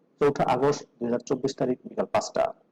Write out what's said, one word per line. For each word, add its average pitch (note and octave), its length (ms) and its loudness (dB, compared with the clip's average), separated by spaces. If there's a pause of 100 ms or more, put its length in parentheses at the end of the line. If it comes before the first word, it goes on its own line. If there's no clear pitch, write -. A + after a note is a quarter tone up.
(220)
চৌঠা C#3+ 220 4 (100)
আগস্ট C#3 280 2 (160)
দুই A#2+ 100 -4
হাজার A#2+ 220 0
চব্বিশ C3+ 300 -2
তারিখ B2+ 180 0 (100)
বিকাল - 260 -4
পাঁচটা। - 300 0 (280)